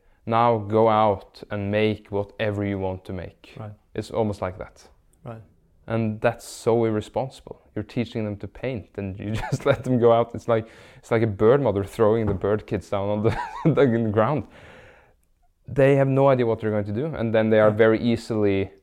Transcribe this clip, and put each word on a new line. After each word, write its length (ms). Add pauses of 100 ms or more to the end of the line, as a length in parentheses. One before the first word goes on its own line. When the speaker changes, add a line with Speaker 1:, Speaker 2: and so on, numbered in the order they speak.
(260)
Speaker 1:
"Now 340
go 300
out 600
and 220
make 400
whatever 520
you 160
want 260
to 80
make." 460
Speaker 2:
Right. 120 (240)
Speaker 1:
It's 160
almost 300
like 160
that. 300 (360)
Speaker 2:
Right. 180 (460)
Speaker 1:
And 340
that's 260
so 380
irresponsible. 760 (140)
You're 120
teaching 380
them 120
to 100
paint 500
and 220
you 120
<laughs> 100 (100)
just 140
let 180
them 160
go 120
out. 240
It's 120
like, 200 (300)
it's 140
like 120
a 40
bird 340
mother 220
throwing 440
the 60
bird 340
kids 220
down 200
on 140
the, 140 (280)
<laughs> 80
the 120 (260)
ground. 360 (1200)
They 280
have 120
no 220
idea 160
what 140
they're 120
going 140
to 160
do, 140
and 180
then 160
they 100
are 100
Speaker 2:
Yeah. 80
Speaker 1:
very 220
easily 720 (140)